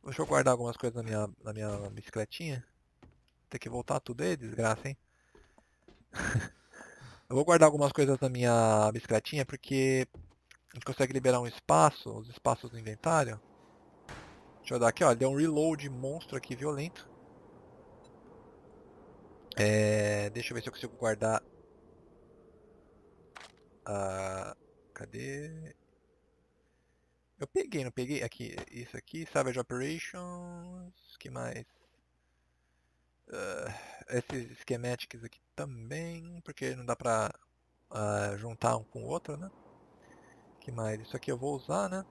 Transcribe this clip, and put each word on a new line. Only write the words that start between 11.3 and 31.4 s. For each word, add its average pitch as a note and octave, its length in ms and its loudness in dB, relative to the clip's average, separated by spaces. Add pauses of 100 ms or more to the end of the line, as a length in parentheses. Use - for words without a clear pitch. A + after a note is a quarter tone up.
um A#2+ 60 -4
espaço, D3 640 4
os A2 180 -10
espaços B2 420 -2
do A#2 80 -14
inventário. A2 640 0 (1200)
Deixa - 140 -6
eu B2 40 0
dar A#2 100 6
aqui, C#3+ 140 2
ó. C#3+ 100 8
Deu C3 180 4
um C3+ 60 0
reload D#3 520 2
monstro C3+ 480 -8
aqui, B2+ 180 -8
violento. C#3+ 540 -6 (2500)
É, G#2 760 4
deixa A#2 220 -8
eu - 20 -8
ver A2 80 -6
se - 60 -8
eu A#2 40 -10
consigo - 240 -12
guardar. A2 460 0 (2500)
Ah, F#2+ 720 -4 (380)
cadê? D3 800 -12 (1600)
Eu C#3 80 -6
peguei, G3 380 -2
não B2 60 -6
peguei? C3 320 -4
Aqui, - 340 -8 (140)
isso - 260 -14
aqui, D#3+ 360 -12
Savage C3 260 0
Operations, F3 1400 -8 (240)
que - 100 -16
mais? B2 360 -8 (1700)